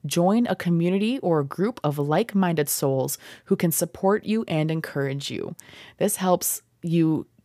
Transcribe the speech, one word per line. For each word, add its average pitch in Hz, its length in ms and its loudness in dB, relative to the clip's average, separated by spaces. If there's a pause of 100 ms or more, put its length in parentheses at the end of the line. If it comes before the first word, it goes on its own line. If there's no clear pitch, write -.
join 190 420 2
a 185 80 0
community 185 640 0
or 165 200 2
a 139 60 0
group 175 380 -4
of 147 140 0
like-minded 165 720 0
souls 135 480 0 (280)
who 196 100 2
can 170 160 0
support 190 520 0
you 220 240 -2
and 156 220 0
encourage 139 640 -4
you. 101 240 -8 (420)
This - 200 0
helps 185 440 0 (200)
you 160 460 2 (160)